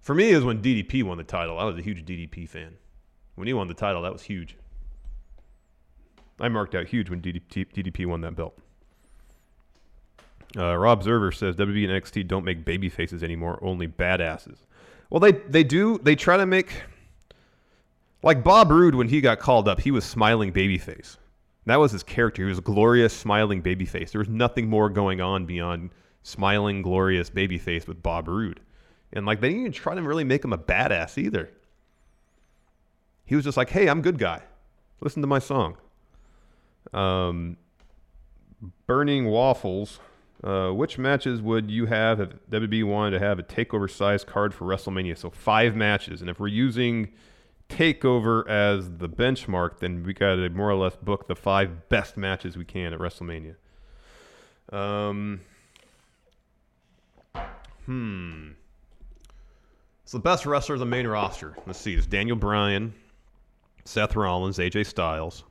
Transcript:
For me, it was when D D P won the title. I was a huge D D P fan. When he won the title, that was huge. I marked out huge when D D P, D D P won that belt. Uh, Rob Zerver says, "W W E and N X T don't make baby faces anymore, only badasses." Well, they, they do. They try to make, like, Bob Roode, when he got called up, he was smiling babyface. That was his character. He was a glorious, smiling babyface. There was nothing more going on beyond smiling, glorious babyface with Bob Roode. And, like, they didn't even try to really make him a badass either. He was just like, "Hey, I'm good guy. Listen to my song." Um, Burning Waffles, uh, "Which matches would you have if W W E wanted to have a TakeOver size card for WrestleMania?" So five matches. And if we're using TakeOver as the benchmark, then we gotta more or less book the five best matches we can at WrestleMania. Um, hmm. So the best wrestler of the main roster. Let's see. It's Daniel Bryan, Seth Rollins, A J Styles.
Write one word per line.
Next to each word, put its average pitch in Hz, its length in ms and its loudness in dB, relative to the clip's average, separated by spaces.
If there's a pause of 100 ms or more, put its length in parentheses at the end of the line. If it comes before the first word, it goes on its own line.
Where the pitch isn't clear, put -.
For - 140 -4
me, 208 160 6
it 180 60 8
was 139 80 4
when 113 180 0
D 127 120 4
D 107 80 0
P 135 200 -2
won 92 160 -4
the 85 60 -10
title. 85 340 -6
I 90 60 -2
was 98 120 -4
a 85 60 -10
huge 92 220 -8
D 90 120 -10
D 85 100 -10
P 82 200 -14
fan. 80 300 -18 (580)
When 92 120 -10
he 127 80 -2
won 98 140 -4
the 85 60 -10
title, 95 280 -4
that 90 100 -6
was - 100 -16
huge. 90 340 -12 (1800)
I 123 100 -2
marked 107 260 -2
out 87 120 -2
huge 110 240 -4
when 90 100 -6
D 90 120 -8
D 85 80 -8
P, - 240 -6
D - 180 -8
D 92 80 -4
P 90 160 -6
won 85 160 -4
that 82 120 -10
belt. 82 240 -10 (2000)
Uh, 87 200 0
Rob 104 260 4
Zerver 104 320 2
says, 92 220 -2
"W 101 100 0
W 101 140 0
E 104 40 2
and 92 80 0
N 95 40 0
X 95 140 -4
T 107 120 -4
don't 92 220 -4
make 85 200 -4
baby 90 240 -2
faces 85 340 -6
anymore, 82 380 -6
only 90 260 -4
badasses." 87 720 -4 (520)
Well, 165 100 2
they, 202 120 10
they 156 320 4
do. 190 340 2
They 151 160 4
try 175 220 4
to 196 100 4
make, 190 360 0 (1400)
like, 156 220 4
Bob 190 260 10
Roode, 165 240 10
when 123 140 4
he 143 120 4
got 120 200 4
called 113 280 6
up, 95 120 2
he 139 100 0
was 120 140 2
smiling 107 480 2
babyface. 95 680 -2 (480)
That 117 100 4
was 143 160 6
his 95 100 -6
character. 113 400 -2
He 95 60 0
was 90 100 -2
a 87 40 -8
glorious, 113 500 6
smiling 104 500 0
babyface. 90 500 -4
There 107 60 -4
was 104 120 -2
nothing 117 380 0
more 107 200 4
going 95 320 0
on 92 240 -2
beyond 87 460 -6 (320)
smiling, 101 580 0
glorious 92 480 2
babyface 90 580 -4
with 85 160 -14
Bob 85 260 -4
Roode. 95 320 -4 (520)
And, 101 140 -6
like, 107 140 0
they 123 80 0
didn't 196 120 -2
even 247 120 -6
try - 220 -6
to 185 80 -6
really 156 220 -2
make 135 200 0
him 120 80 -2
a 87 60 -2
badass 90 600 0
either. 202 320 -2 (1800)
He - 100 -2
was 147 80 2
just 143 120 -2
like, 127 140 0
"Hey, 190 180 4
I'm 151 120 2
good 156 180 2
guy. 87 240 -2 (580)
Listen 147 220 -4
to 143 60 0
my 139 100 4
song." 123 380 -2 (1160)
Um, 90 640 -2 (1300)
Burning 139 400 2
Waffles, 107 760 0 (420)
uh, 95 280 -2
"Which 113 260 -4
matches 131 460 0
would 110 280 0
you 113 160 -2
have 110 340 2
if 90 100 -4 (180)
W 107 180 -2
W 107 80 -2
E 110 80 2
wanted 104 360 0
to 95 60 0
have 101 140 0
a 87 40 -6
TakeOver 104 480 -4
size 101 340 0
card 104 300 -2
for - 100 -12
WrestleMania?" 92 540 -4
So 90 100 -12
five 110 480 2
matches. 101 460 -2
And 87 80 -8
if 87 100 -8
we're 101 80 -4
using 117 640 0 (560)
TakeOver 123 800 2
as 101 480 2
the 85 120 -8
benchmark, 95 720 -2
then 90 240 -6
we 95 120 -6
gotta 92 360 2
more 101 200 -2
or 101 40 2
less 92 220 0
book - 320 -6
the 87 80 -4
five 98 520 -2
best 104 280 -2
matches 95 400 -6
we 87 80 -12
can 87 280 -8
at 82 60 -10
WrestleMania. 82 560 -10 (1160)
Um, 101 680 -6 (2500)
hmm. 92 600 -8 (1600)
So - 140 -10
the 107 40 -8
best 170 220 2
wrestler 143 300 0
of 127 60 -4
the 123 60 -4
main 120 200 -2
roster. 98 500 -4 (120)
Let's 92 100 -12
see. 98 160 -6
It's 82 120 2
Daniel 107 300 -2
Bryan, 104 560 0 (920)
Seth 107 320 -2
Rollins, 92 420 0
A 90 100 0
J 104 140 0
Styles. 80 680 -4